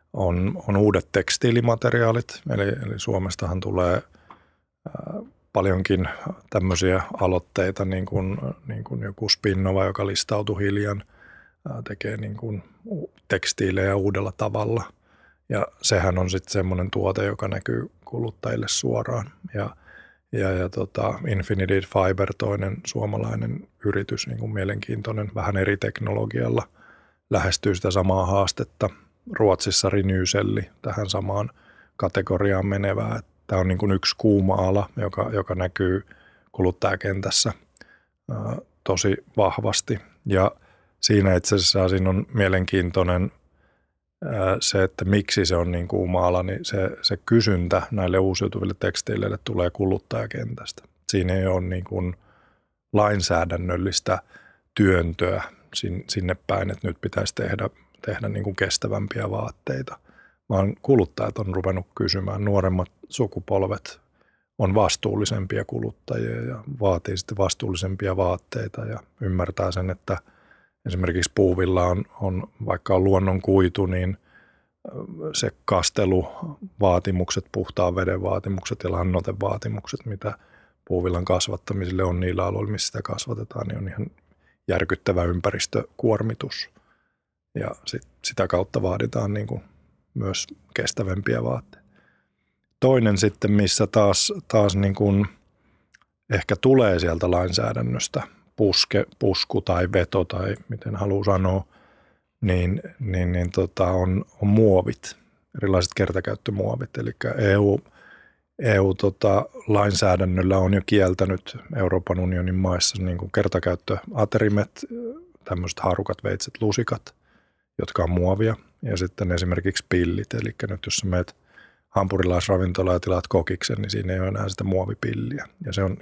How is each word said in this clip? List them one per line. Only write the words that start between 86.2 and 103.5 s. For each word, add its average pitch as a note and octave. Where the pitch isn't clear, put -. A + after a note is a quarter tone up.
Ja -
sit, -
sitä -
kautta G2
vaaditaan G#2
niin G#2
kuin -
myös G2
kestävämpiä F#2+
vaatteita. -
Toinen A#2
sitten, G#2
missä G#2
taas, G2+
taas G2+
niin G2
kuin G2+
ehkä G#2
tulee A#2+
sieltä F2
lainsäädännöstä A#1+
puske-, G2+
pusku -
tai F2+
veto F#2
tai F#2+
miten G#2+
haluaa G2
sanoa, F#2+
niin, F#2
niin, F#2
niin F2